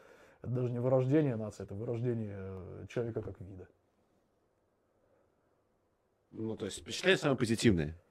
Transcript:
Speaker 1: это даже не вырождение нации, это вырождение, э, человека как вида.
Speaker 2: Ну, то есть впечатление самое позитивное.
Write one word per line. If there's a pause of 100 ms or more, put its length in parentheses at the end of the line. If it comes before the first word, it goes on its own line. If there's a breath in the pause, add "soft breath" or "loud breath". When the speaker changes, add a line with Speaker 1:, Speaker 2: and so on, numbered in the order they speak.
(420 soft breath)
Speaker 1:
это
даже
не
вырождение
нации,
это
вырождение,
э,
человека
как
вида. (2750)
Speaker 2:
Ну,
то
есть
впечатление
самое
позитивное. (160)